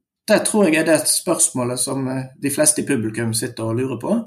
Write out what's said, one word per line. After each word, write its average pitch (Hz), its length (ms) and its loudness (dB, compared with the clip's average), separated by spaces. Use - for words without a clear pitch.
det - 180 4
tror 208 220 4
jeg 156 100 4
er 160 80 2
det 160 140 4
spørsmålet 123 720 0
som, 135 300 -4
eh, 131 160 -4
de 139 160 -2
fleste 151 300 2
i - 20 -12
publikum 113 480 -2
sitter 113 380 -4
og 123 100 -2
lurer 131 160 -4
på. 196 280 0